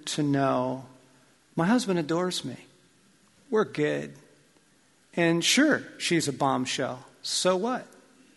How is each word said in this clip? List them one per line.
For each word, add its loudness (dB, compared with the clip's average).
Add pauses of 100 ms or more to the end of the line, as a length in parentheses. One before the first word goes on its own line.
to -4
know, 0 (720)
"My 2
husband 2
adores -2
me. -10 (920)
We're 2
good. -4 (1040)
And 2
sure, 4 (160)
she's 0
a 0
bombshell. -2 (180)
So 0
what? -4 (480)